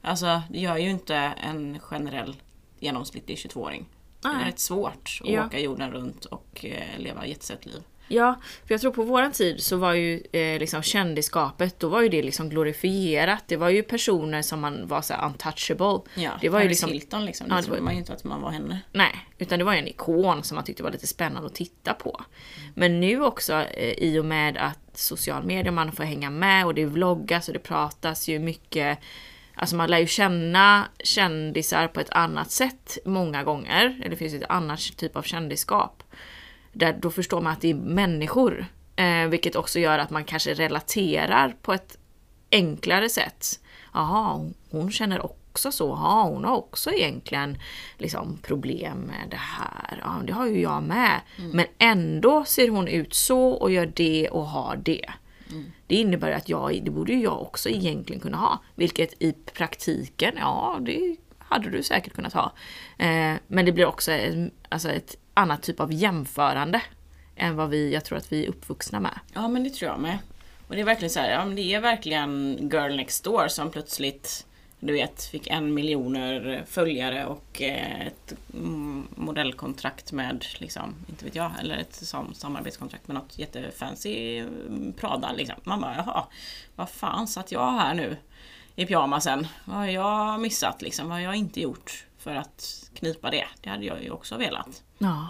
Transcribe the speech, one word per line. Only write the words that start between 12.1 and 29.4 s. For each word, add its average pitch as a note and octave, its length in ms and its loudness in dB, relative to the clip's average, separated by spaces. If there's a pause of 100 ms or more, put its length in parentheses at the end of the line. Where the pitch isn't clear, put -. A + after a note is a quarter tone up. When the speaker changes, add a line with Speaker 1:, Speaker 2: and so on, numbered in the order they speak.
Speaker 2:
liksom D3+ 260 -2
glorifierat. E3 1000 2
Det E3+ 100 0
var E3+ 120 4
ju G#3 140 6
personer D#3+ 580 0
som D3+ 200 -4
man C#3+ 260 -4
var C#3+ 140 0
så - 120 -4
här - 120 -2
untouchable. E3+ 920 0
Speaker 1:
Ja, E3 160 -2 (100)
Speaker 2:
Det - 80 2
var G3+ 100 4
ju G3+ 60 6
Speaker 1:
Paris F#3 40 6
Speaker 2:
liksom E3+ 220 2
Speaker 1:
Hilton G3+ 340 -4
liksom, - 240 -8
Speaker 2:
Ja, F#3 60 2
Speaker 1:
det F3 60 2
Speaker 2:
det F3+ 40 -2
Speaker 1:
trodde - 140 -4
Speaker 2:
var - 60 -4
Speaker 1:
man E3+ 80 0
ju F3+ 60 -2
inte F3 140 -8
att - 100 -12
man C#3+ 180 -6
var C#3 100 -4
henne. D#3 280 -6 (120)
Speaker 2:
Nej, - 240 4 (220)
utan F3+ 220 0
det F3+ 60 2
var G#3 80 4
ju E3 60 4
en C#3+ 80 -4
ikon E3+ 560 2
som D3+ 120 -6
man D3+ 80 -4
tyckte - 200 -8
var D#3+ 80 -4
lite - 160 -8
spännande D#3 400 -4
att - 80 -12
titta - 380 -6
på. - 280 -8 (400)
Speaker 1:
Mm. D3 140 -16
Speaker 2:
Men F3 240 6
nu G#3 220 4
också, A#3 320 2
eh, D3 440 0
i D#3+ 220 4
och D3+ 60 0
med D3+ 320 2
att - 400 -4
social - 460 -2
media, F#3 280 0
man D#3+ 200 2
får D#3 120 -6
hänga C#3+ 260 -4
med F#3 360 6
och E3 80 2
det D#3 120 4
vloggas E3+ 640 2
och E3 60 -6
det - 60 -4
pratas D#3+ 680 -2
ju D#3 100 2
mycket. D3+ 600 -2 (560)